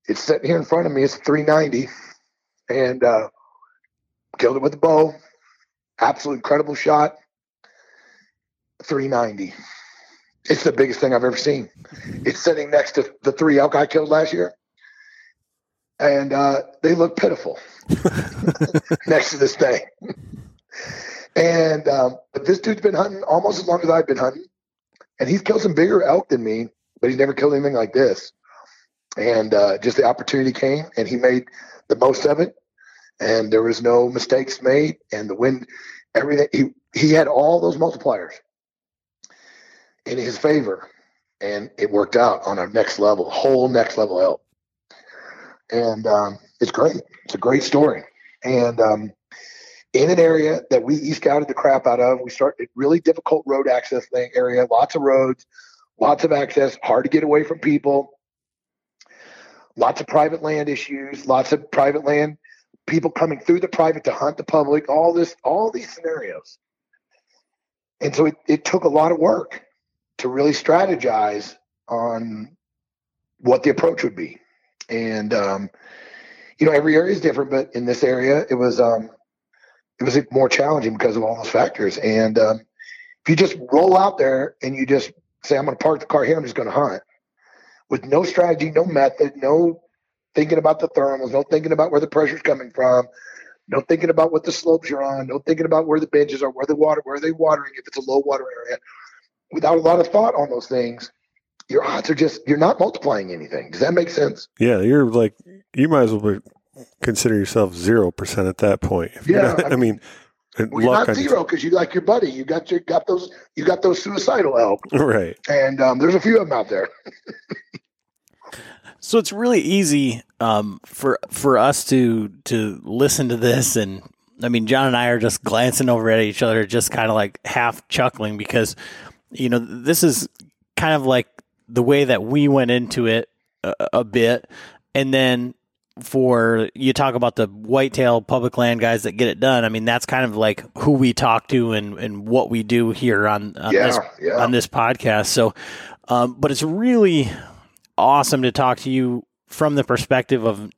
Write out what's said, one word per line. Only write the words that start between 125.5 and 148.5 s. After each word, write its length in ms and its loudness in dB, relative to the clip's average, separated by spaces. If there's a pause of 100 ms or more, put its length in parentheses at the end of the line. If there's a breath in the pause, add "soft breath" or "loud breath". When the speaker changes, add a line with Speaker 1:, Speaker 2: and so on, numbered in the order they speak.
Speaker 3:
over 200 0
at 100 4
each 240 -2
other, 220 2
just 260 -2
kinda, 220 -2
like, 320 -2
half 420 -4
chuckling 500 -4
because, 380 -2 (560 loud breath)
you 160 -4
know, 120 0
this 440 -2
is 240 0 (480)
kind 180 0
of, 120 0
like, 220 2 (420)
the 120 0
way 220 4
that 200 2
we 260 2
went 220 4
into 360 -2
it 220 0 (340)
a, 100 -4 (200)
a 100 0
bit. 460 0 (440 loud breath)
And 200 0
then 400 0 (480)
for, 760 2
you 160 0
talk 240 0
about 220 0
the 100 0
whitetail 720 0
public 360 -2
land 240 0
guys 220 2
that 100 -6
get 160 0
it 100 -4
done. 240 2
I 60 0
mean, 160 -4
that's 200 0
kind 200 -2
of, 100 -4
like, 280 0 (140)
who 140 2
we 220 4
talk 340 0
to 240 0
and, 260 -4
and 300 -10
what 220 2
we 140 -2
do 280 0
here 380 0
on, 280 -4
on 160 -4
Speaker 1:
Yeah, 140 2
Speaker 3:
this, 120 0 (220)
Speaker 1:
yeah. 120 -2 (100)
Speaker 3:
on 80 0
this 160 0
podcast. 600 0
So, 260 0 (560 loud breath)
um, 280 0
but 140 -2
it's 120 -4
really 680 2 (640 loud breath)
awesome 460 2
to 100 0